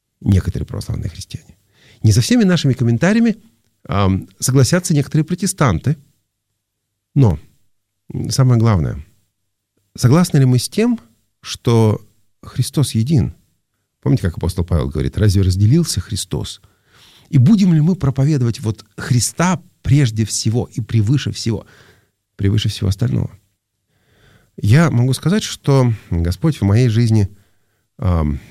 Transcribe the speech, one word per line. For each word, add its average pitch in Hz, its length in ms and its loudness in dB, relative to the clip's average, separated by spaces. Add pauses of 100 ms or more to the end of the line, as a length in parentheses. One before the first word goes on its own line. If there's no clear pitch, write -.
(220)
Некоторые - 440 0
православные - 440 -8
христиане. - 480 -18 (440)
Не 110 100 4
со 104 100 2
всеми 240 220 2
нашими 170 300 2
комментариями, 180 640 0 (460)
ам, 95 440 0 (120)
согласятся 151 540 0
некоторые 147 320 0
протестанты. 151 720 -2 (1160)
Но 110 240 4 (920)
самое 123 300 2
главное, 80 460 0 (880)
согласны 156 420 2
ли 135 80 4
мы 127 120 4
с - 120 -4
тем, 226 300 -2 (420)
что 113 600 0 (400)
Христос - 540 -4
един? 113 380 0 (680)
Помните, 135 220 0
как 87 140 -4
апостол 87 280 -4
Павел 71 240 -2
говорит: 67 280 -4
"Разве 98 240 2
разделился 104 580 2
Христос?" - 640 -8 (680)
И - 80 0
будем 185 360 4
ли 156 80 4
мы 170 140 2
проповедовать 135 640 -2
вот 107 240 -6 (120)
Христа 165 640 -2 (220)
прежде 113 420 2
всего 110 460 -4
и - 100 -8
превыше 110 500 -2
всего, 104 340 -6 (680)
превыше 101 340 0
всего 98 200 -4
остального? 120 420 -2 (1300)
Я 143 320 4
могу 120 240 0
сказать, 202 300 -2
что 131 500 0 (160)
Господь 87 500 -2
в - 40 -6
моей 110 260 4
жизни, 110 400 2 (680)
ам, 78 420 0 (120)